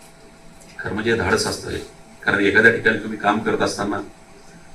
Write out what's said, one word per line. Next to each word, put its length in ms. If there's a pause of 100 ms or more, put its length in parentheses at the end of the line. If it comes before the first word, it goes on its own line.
(800)
खरं 160
म्हणजे 220
धाडस 300
असतं 240
हे. 80 (440)
कारण 220
एखाद्या 280
ठिकाणी 260
तुम्ही 200
काम 200
करत 200
असताना 400 (760)